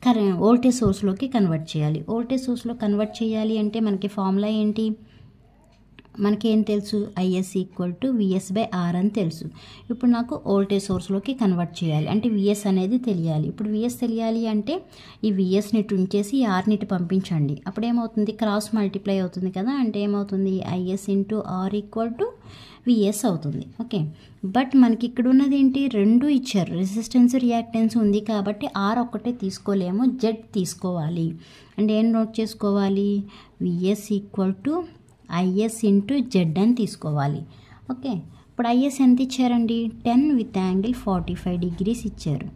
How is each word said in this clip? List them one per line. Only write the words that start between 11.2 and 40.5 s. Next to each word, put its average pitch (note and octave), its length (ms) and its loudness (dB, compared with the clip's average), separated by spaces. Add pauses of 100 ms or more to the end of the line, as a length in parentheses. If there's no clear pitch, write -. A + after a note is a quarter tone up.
కన్వర్ట్ F3 400 0
చేయాలి D3+ 320 0
అంటే G#3+ 240 2
విఎస్ G3+ 340 2
అనేది F#3+ 280 2 (100)
తెలియాలి. D#3+ 440 0
ఇప్పుడు G#3+ 200 -6
విఎస్ A#3 300 -2
తెలియాలి A3+ 400 -2 (100)
అంటే G#3+ 220 0 (520)
ఈ A3 120 2
విఎస్ని G3+ 440 2
ఇటు G3+ 180 -2
ఉంచేసి G3+ 420 0
ఈ - 20 4 (120)
ఆర్ని G#3 220 2
ఇటు G#3 160 -6
పంపించండి. F3 640 0 (120)
అప్పుడు F#3+ 220 -6
ఏమవుతుంది? A3 420 0 (100)
క్రాస్ G#3 360 0
మల్టిప్లై G3 460 -2
అవుతుంది F#3 340 -4
కదా, A#3 240 -2
అంటే G#3+ 240 0
ఏమవుతుంది? G3 480 0 (240)
ఐఎస్ F#3 380 -4
into G3 220 0 (280)
R G3 60 -4 (100)
equal A3+ 280 -4 (120)
to A4+ 60 -2 (600)
విఎస్ G#3+ 440 2
అవుతుంది. D3+ 340 -4 (160)
ఓకే, G#3+ 200 -4 (520)
but C4 180 0 (140)
మనకి A#3 240 2
ఇక్కడ B3 240 0
ఉన్నది C#4 300 4
ఏంటి? C4+ 200 2 (160)
రెండు A#3 260 6 (120)
ఇచ్చారు, F#3+ 420 -2
Resistance, A3+ 560 2 (120)
reactance A#3 460 0 (100)
ఉంది G#3 180 2 (100)
కాబట్టి G#3 360 -2 (180)
ఆర్ A3+ 200 0
ఒక్కటే A#3 260 -6 (120)
తీసుకోలేము, F#3+ 600 -2 (200)
జెడ్ A3 180 0 (160)
తీసుకోవాలి. E3+ 680 -2 (500)
అంటే G#3+ 220 2
ఏం A3+ 80 2 (100)
నోట్ A3 220 -2
చేసుకోవాలి? G3+ 720 0 (540)
విఎస్ F3+ 440 -2 (100)
equal G3 320 -2 (140)
to D4 80 -2 (680)
ఐఎస్ G3+ 380 0 (100)
into G3+ 240 4 (200)
జెడ్ E3 280 2
అని A#3 180 4
తీసుకోవాలి. D3+ 600 -2 (520)
ఓకే, B3+ 200 -8 (380)
ఇప్పుడు A#3+ 240 -2
ఐఎస్ C4+ 320 2
ఎంత B3 200 8
ఇచ్చారండి? A#3+ 520 0 (280)
టెన్ B3 180 4 (140)
with G#3+ 180 -4 (120)